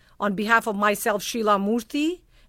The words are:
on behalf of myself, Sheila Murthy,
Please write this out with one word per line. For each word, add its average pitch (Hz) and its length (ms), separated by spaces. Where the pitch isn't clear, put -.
on 202 160
behalf 226 320
of 214 80
myself, 208 480
Sheila 214 340
Murthy, 240 640